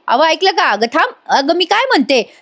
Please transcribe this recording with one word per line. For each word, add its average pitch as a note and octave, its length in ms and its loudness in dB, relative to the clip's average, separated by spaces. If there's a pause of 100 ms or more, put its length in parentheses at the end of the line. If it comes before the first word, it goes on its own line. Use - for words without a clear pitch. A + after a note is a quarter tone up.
अहो B3+ 160 0
ऐकलं E4 280 0
का? F4+ 120 -2
अगं A3+ 300 0
थांब, F4 180 0 (160)
अगं C#4 280 0
मी F4 100 -2
काय G#4+ 200 0
म्हणते. C#4+ 360 0 (200)